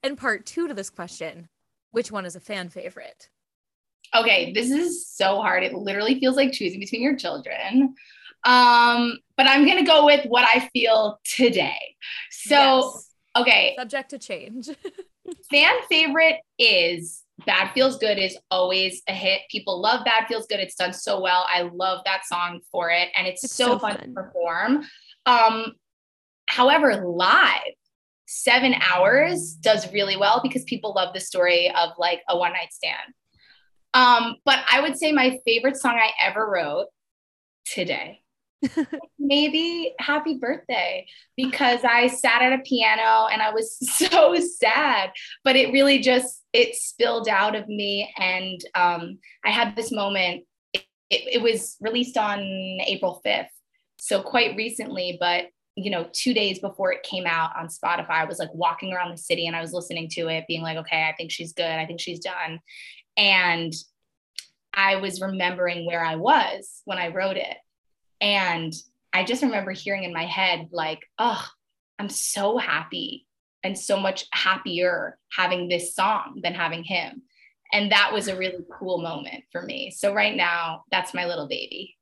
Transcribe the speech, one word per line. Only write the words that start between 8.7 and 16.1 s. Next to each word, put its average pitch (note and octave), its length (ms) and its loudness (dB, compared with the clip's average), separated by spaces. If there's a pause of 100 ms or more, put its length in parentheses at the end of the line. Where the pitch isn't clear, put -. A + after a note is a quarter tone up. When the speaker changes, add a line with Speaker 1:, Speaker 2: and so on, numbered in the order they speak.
Speaker 2:
but C4 100 6
I'm C#4 200 8
gonna F4+ 180 4
go D4+ 220 8
with C#4+ 180 8
what A#3+ 180 4
I B3 300 4
feel A3 500 2
today. - 720 0 (360)
So, - 240 0 (400)
Speaker 1:
Yes. - 140 -20 (280)
Speaker 2:
okay. G#3 400 4
Speaker 1:
Subject C4 320 -8
to C#4 80 -12
change. A3 520 -12 (400)
<laughs> - 420 -14
Speaker 2:
Fan D#4 240 6 (120)
favorite D#4+ 500 4 (200)